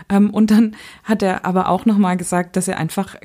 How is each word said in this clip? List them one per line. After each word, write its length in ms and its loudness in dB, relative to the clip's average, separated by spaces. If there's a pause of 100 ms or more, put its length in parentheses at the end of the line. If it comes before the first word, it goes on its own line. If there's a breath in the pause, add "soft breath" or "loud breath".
Ähm, 200 4
und 220 2
dann 240 2 (280 loud breath)
hat 200 -2
er 220 -2
aber 240 0
auch 160 -2
nochmal 320 2
gesagt, 380 -4
dass 120 -2
er 100 -4
einfach 460 -6